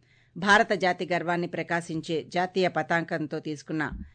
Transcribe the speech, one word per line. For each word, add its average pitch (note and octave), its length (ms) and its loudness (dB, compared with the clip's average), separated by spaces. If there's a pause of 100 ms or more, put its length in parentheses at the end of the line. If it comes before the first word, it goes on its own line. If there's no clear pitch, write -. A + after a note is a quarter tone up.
(380)
భారత G#3 360 6
జాతి F3+ 400 0
గర్వాన్ని E3+ 340 0
ప్రకాశించే E3 760 -4
జాతీయ F3+ 440 0
పతాకంతో D#3+ 720 -2
తీసుకున్న D3+ 500 -6 (260)